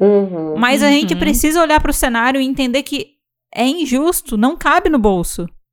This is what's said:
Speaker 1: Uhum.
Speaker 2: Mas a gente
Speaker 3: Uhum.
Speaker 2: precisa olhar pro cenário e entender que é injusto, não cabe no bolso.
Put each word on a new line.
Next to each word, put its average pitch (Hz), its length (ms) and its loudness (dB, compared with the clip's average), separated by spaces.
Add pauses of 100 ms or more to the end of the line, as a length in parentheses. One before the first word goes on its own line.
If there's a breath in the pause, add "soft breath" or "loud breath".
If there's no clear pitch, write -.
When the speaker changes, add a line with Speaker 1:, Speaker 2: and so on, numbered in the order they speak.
Speaker 1:
Uhum. 190 580 0
Speaker 2:
Mas 254 240 2
a 285 80 4
gente 302 240 2
Speaker 3:
Uhum. 277 60 -4
Speaker 2:
precisa 311 420 0
olhar 302 180 2
pro 302 120 -2
cenário 254 480 0
e 262 40 -2
entender 262 380 -2
que 277 300 -10 (420)
é 233 100 -2
injusto, 285 720 -2
não 254 200 2
cabe 339 340 0
no 302 80 2
bolso. 185 480 0 (260)